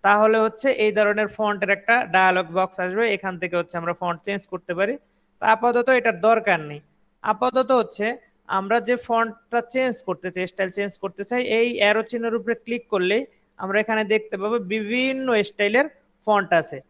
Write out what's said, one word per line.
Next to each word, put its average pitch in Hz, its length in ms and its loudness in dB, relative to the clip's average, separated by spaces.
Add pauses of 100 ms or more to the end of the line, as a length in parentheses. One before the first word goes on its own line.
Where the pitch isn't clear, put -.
তাহলে 214 360 4
হচ্ছে 220 320 0
এই 214 220 2
ধরনের 208 360 2
ফন্টের 208 420 -2
একটা 226 360 0
ডায়ালগ 185 440 2
বক্স 185 300 -2
আসবে। 202 360 -2
এখান 185 220 -8
থেকে 175 180 -4
হচ্ছে 175 220 -4
আমরা 170 220 -4
ফন্ট 175 220 -4
চেঞ্জ 202 240 -6
করতে 180 280 -8
পারি। 202 220 -2 (420)
তো - 80 -2
আপাতত 240 420 2
এটার 233 320 2
দরকার 208 400 4
নেই। 147 200 -12 (420)
আপাতত 247 500 0
হচ্ছে 233 440 0 (300)
আমরা 196 340 0
যে 240 160 0
ফন্টটা 233 640 -2
চেঞ্জ 247 420 -4
করতে 180 280 -6
চাই, 185 160 -4
স্টাইল 190 240 -4
চেঞ্জ 202 280 -6
করতে 196 260 -8
চাই, 247 180 -2
এই 233 380 0
অ্যারো 208 220 4
চিহ্নের 226 320 -4
উপরে 226 200 -2
ক্লিক 233 340 -8
করলেই 202 380 0 (300)
আমরা 196 240 0
এখানে 214 240 0
দেখতে 214 320 -2
পাবো 214 220 -2
বিভিন্ন 233 840 0
স্টাইলের 208 440 0 (380)
ফন্ট 202 280 2
আছে। 156 380 0